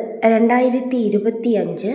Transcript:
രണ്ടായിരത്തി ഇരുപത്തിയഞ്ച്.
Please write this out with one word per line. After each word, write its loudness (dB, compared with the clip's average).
രണ്ടായിരത്തി 2
ഇരുപത്തിയഞ്ച്. -2